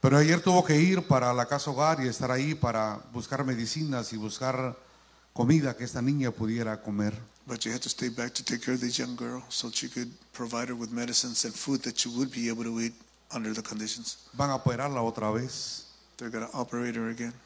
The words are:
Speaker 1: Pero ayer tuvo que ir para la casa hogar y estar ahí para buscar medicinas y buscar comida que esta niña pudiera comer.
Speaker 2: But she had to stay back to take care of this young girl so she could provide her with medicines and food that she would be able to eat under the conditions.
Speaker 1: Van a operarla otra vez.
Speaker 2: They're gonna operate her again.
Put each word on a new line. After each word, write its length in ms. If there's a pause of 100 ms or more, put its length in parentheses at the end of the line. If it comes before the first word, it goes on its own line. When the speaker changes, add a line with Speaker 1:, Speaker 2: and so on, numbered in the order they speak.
Speaker 1:
Pero 180
ayer 220
tuvo 240
que 120
ir 320
para 240
la 140
casa 240
hogar 300
y 60
estar 240
ahí 240
para 460 (120)
buscar 320
medicinas 680
y 40
buscar 600 (560)
comida 440
que 60
esta 180
niña 300
pudiera 500
comer. 320 (340)
Speaker 2:
But 140
she 120
had 80
to 80
stay 200
back 260
to 100
take 200
care 100
of 60
this 180
young 180
girl 320
so 240
she 160
could 200 (240)
provide 360
her 80
with 140
medicines 540
and 100
food 280
that 160
she 120
would 200
be 180
able 140
to 180
eat 140 (380)
under 200
the 100
conditions. 560 (160)
Speaker 1:
Van 160
a 40
operarla 480
otra 300
vez. 540 (320)
Speaker 2:
They're 120
gonna 220
operate 420
her 140
again. 240 (120)